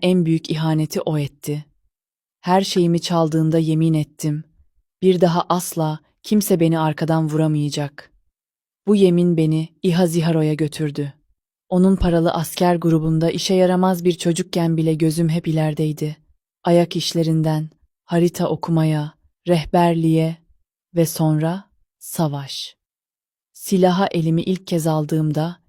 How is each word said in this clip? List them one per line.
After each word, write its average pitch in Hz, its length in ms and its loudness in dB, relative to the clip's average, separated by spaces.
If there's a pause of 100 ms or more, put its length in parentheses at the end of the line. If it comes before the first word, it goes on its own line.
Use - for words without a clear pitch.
en 180 240 2
büyük 160 240 -2
ihaneti 156 500 -2
o 156 180 -4
etti. 147 460 -8 (760)
Her 185 220 2
şeyimi 170 380 0
çaldığında 160 580 0
yemin 160 360 2
ettim. 151 500 -4 (580)
"Bir 185 180 2
daha 170 280 2
asla 160 500 -2 (240)
kimse 202 380 0
beni 165 180 2
arkadan 160 500 0
vuramayacak." 147 840 -4 (760)
Bu 208 100 4
yemin 175 400 4
beni 160 320 0 (140)
İha 180 240 2
Ziharo'ya 160 480 0
götürdü. 147 580 -4 (560)
Onun 185 280 4
paralı 170 360 2
asker 175 440 0
grubunda 160 540 0
işe 180 240 -2
yaramaz 185 500 2
bir 175 80 2
çocukken 165 640 -2
bile 160 180 0
gözüm 160 340 0
hep 165 200 -2
ilerideydi. 156 680 -2 (480)
Ayak 175 320 2
işlerinden, 156 720 -2 (340)
harita 170 440 0
okumaya, 156 680 -2 (340)
rehberliğe 165 880 2 (580)
ve 165 120 2
sonra 160 640 -2 (280)
savaş. - 800 -8 (760)
Silaha 180 600 0
elimi 165 300 -2
ilk 185 240 -6
kez 165 200 -4
aldığımda 156 720 -2 (120)